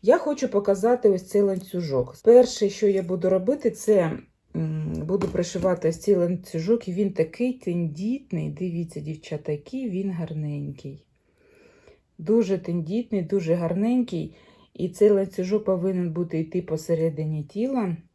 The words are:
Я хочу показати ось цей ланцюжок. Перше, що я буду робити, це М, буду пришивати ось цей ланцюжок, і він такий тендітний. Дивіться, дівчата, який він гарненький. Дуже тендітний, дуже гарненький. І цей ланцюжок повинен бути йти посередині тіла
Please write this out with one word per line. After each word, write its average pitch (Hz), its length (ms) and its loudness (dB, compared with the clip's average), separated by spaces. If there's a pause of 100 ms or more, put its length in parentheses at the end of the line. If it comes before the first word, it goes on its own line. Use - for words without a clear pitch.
Я 247 160 8
хочу 294 300 -2
показати 208 640 4
ось 185 200 0
цей 202 120 4
ланцюжок. 175 800 -2
Перше, 240 460 8
що 208 180 0
я 190 160 2
буду 180 260 0
робити, 214 420 2
це 180 400 2 (440)
М, 156 380 -4
буду 160 340 -2
пришивати 175 640 0
ось 165 100 -4
цей 202 160 4
ланцюжок, 180 720 0
і 180 60 -6
він 190 200 0
такий 233 400 -2
тендітний. 175 960 -4
Дивіться, 170 500 -6
дівчата, 151 520 -8
який 240 380 -6
він 190 220 -4
гарненький. 147 920 -8 (1120)
Дуже 190 400 2
тендітний, 180 640 -4
дуже 165 320 0
гарненький. 175 800 -2 (380)
І 180 160 -4
цей 208 200 2
ланцюжок 196 560 -2
повинен 180 460 0
бути 165 280 -4
йти 160 220 -4
посередині 156 840 -2
тіла 208 540 -2 (180)